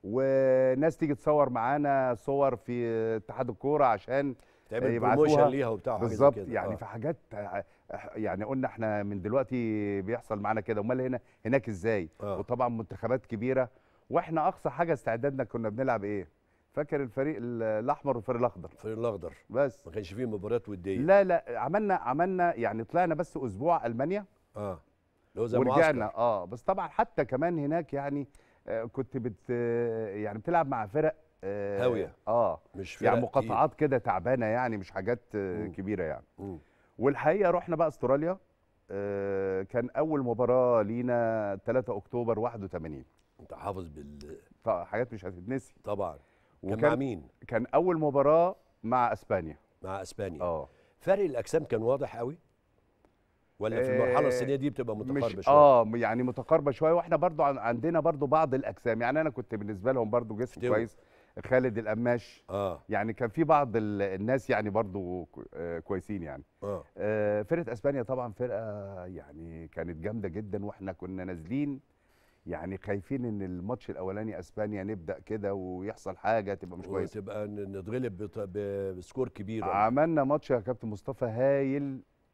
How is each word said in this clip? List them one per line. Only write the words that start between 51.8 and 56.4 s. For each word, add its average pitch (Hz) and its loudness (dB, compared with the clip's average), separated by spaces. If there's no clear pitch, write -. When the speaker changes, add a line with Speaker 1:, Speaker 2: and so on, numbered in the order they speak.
Speaker 2:
واضح 127 0
قوي؟ 135 -8
ولا 113 0
في 127 2
المرحله 127 4
Speaker 1:
آه، - 4
Speaker 2:
السنيه 127 0
دي 135 0
بتبقى 117 -6
Speaker 1:
مش 107 -6
Speaker 2:
متقاربه 120 -2
شويه؟ 139 6
Speaker 1:
اه، 135 12
يعني 117 2
متقاربه 143 2